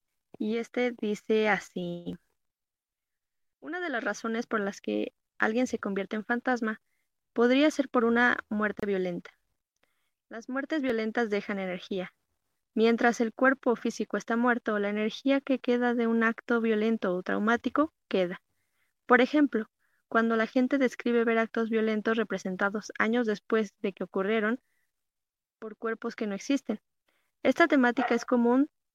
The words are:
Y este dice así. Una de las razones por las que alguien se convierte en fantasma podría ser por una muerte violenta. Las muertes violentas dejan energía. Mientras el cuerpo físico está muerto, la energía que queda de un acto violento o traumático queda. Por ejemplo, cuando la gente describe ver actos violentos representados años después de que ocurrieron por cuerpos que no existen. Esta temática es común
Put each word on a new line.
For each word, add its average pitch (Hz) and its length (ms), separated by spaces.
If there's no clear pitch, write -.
Y 214 200
este 240 420
dice 214 480
así. 175 680
Una 320 200
de 349 80
las 226 160
razones 226 420
por 220 140
las 202 220
que - 320
alguien 220 280
se - 120
convierte 196 380
en 214 100
fantasma 240 560
podría 262 380
ser - 180
por 240 160
una 233 460
muerte 214 340
violenta. 185 460
Las 226 220
muertes 277 320
violentas 226 480
dejan 202 280
energía. 185 540
Mientras 226 460
el 226 120
cuerpo 254 440
físico - 400
está 226 200
muerto, 233 440
la 202 100
energía 220 500
que 262 200
queda 240 340
de 233 140
un 226 160
acto 233 360
violento 220 540
o 180 80
traumático 233 720
queda. 185 340
Por 247 140
ejemplo, 254 500
cuando 226 280
la 220 100
gente 254 300
describe 240 480
ver 226 140
actos 226 320
violentos 220 460
representados 202 840
años 226 280
después 214 540
de 202 120
que - 120
ocurrieron 214 560
por 220 180
cuerpos 226 400
que 220 100
no 202 80
existen. 226 460
Esta 320 260
temática 247 460
es 233 100
común 247 440